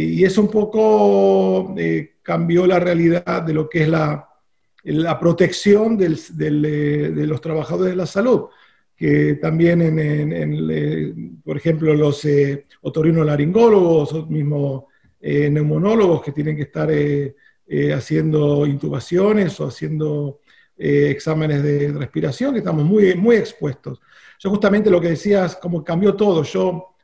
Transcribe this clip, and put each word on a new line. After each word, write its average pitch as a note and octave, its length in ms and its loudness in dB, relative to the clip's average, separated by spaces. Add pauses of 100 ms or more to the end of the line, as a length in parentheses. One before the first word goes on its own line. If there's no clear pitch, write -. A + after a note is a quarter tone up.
(120)
y E3 120 2
eso F#3+ 180 2
un G#3 80 2
poco, G3+ 1300 2
eh, E2 440 -2
cambió E3+ 460 0
la F3+ 120 4
realidad F3 600 0
de D#3+ 120 -4
lo D#3 160 -2
que E3 140 0
es D#3 60 2
la, D3+ 400 -2 (540)
la D3+ 360 -2
protección G3+ 760 2
del, E3+ 200 0 (140)
del, D3+ 340 -2
eh, D3 460 -2
de D3+ 160 -2
los D3+ 140 -4
trabajadores E3 500 -2
de F3+ 60 -4
la F#3 80 -4
salud, A3+ 400 0 (500)
que D3 400 0
también E3 460 2
en, D#3+ 180 2
en, D3+ 340 -2
en, D#3 360 -4
eh, D#3 440 -4 (300)
por D#3 140 -6
ejemplo, D#3 360 0
los, D3 320 0
eh, C#3+ 400 0 (160)
otorrinolaringólogos, D#3+ 1300 2
o D#3 140 -8
mismo, C#3+ 600 -4 (320)
eh, D3 300 0
neumonólogos D#3+ 720 2
que C#3+ 120 -10
tienen D3+ 220 -4
que D3 80 -6
estar, D#3 280 -4
eh, C#3+ 440 -2 (360)
eh, D3 220 0
haciendo D3 720 0
intubaciones D#3+ 960 0
o D3 80 -6
haciendo, D3+ 720 -6 (380)
eh, C#3+ 340 2
exámenes D3+ 500 -2
de D3 300 0
respiración, D3+ 600 -4
que A3+ 60 -2
estamos E3 240 -2
muy, F#3+ 320 4
muy A3 200 2
expuestos. - 680 -6 (380)
Yo G3 100 -4
justamente G#3 400 2
lo F3+ 100 4
que E3+ 100 -2
decías, F#3 480 0
como E3+ 260 -6
cambió F#3+ 320 0
todo, F#3+ 280 2
yo F#3 600 -4